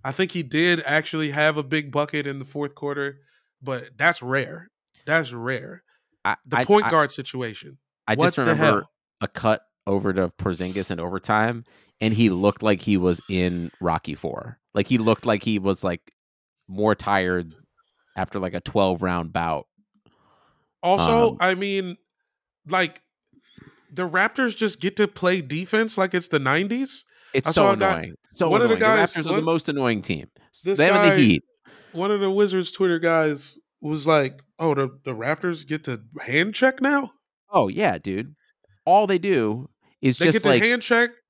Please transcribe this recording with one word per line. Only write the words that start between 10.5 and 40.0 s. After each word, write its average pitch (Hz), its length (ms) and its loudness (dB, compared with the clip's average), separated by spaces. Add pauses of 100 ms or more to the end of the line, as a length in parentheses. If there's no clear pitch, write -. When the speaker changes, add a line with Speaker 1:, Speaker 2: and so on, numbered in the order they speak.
Speaker 2:
in 85 80 -6
overtime, 107 640 -2 (360)
and 110 140 0
he 110 160 4
looked 95 320 0
like 104 200 2
he 104 160 2
was 90 220 0 (100)
in 90 420 -2 (100)
Rocky 80 320 -2
Four. - 460 -10 (160)
Like, - 120 0
he 127 120 2
looked 110 260 2
like 107 180 0
he 110 160 0
was, 95 240 -2
like, 87 300 -6 (560)
more 104 260 0
tired 90 580 -2 (640)
after, 95 240 -6
like, 92 140 -6
a 90 60 -6
twelve 95 420 0
round 87 320 -4
bout. 82 340 -4 (1160)
Speaker 1:
Also, 208 480 4
Speaker 2:
Um, - 80 -12
Speaker 1:
I 185 160 2
mean, 196 420 -4 (720)
like, 175 340 -2 (880)
the 180 160 -4
Raptors 214 480 0
just 214 240 -2
get 196 180 -2
to 208 100 2
play 180 340 0
defense 185 560 -2
like 190 160 0
it's 175 140 -2
the 151 120 0
nineties. 196 640 -2 (280)
Speaker 2:
It's 135 140 0
Speaker 1:
I 160 40 -2
Speaker 2:
so 165 120 2
Speaker 1:
saw 196 100 6
a 190 40 0
guy, 190 220 0
Speaker 2:
annoying. 160 160 -12 (200)
So 170 140 0
Speaker 1:
one 202 120 4
of 240 80 2
the 226 60 4
Speaker 2:
annoying. 220 220 2
Speaker 1:
guys, 175 160 0
Speaker 2:
The 165 80 -6
Raptors 151 40 -6
are 160 60 -6
Speaker 1:
one, 202 80 0
Speaker 2:
the 160 60 -2
most 165 240 -2
annoying 127 320 0
team. 82 260 -6 (360)
Speaker 1:
this 196 140 -2
Speaker 2:
Them 170 180 4
and 202 100 4
the 202 40 8
Speaker 1:
guy, 190 80 4
Speaker 2:
Heat. 110 260 6 (500)
Speaker 1:
one 185 180 -2
of 208 80 0
the 196 100 0
Wizards 190 420 0
Twitter 175 280 0
guys 160 580 0 (240)
was 151 240 -6
like, 147 360 2 (180)
"Oh, 160 140 0
the, 135 160 0 (140)
the 135 120 -8
Raptors 151 520 -6
get 151 180 -6
to 120 160 -8 (200)
hand 165 320 -2
check 262 280 2
now?" 277 300 0 (380)
Speaker 2:
Oh, 147 200 2
yeah, 123 280 0
dude. 110 380 -6 (500)
All 196 220 6
they 190 100 2
do 135 520 0 (320)